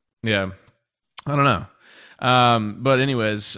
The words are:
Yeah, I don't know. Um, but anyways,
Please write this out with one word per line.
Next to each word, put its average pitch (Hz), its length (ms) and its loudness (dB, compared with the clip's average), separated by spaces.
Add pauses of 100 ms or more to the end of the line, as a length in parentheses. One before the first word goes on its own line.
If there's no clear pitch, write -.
(220)
Yeah, 101 280 -2 (720)
I 143 120 -4
don't 139 80 2
know. - 800 -4
Um, 120 560 2
but 131 160 2
anyways, 113 600 -2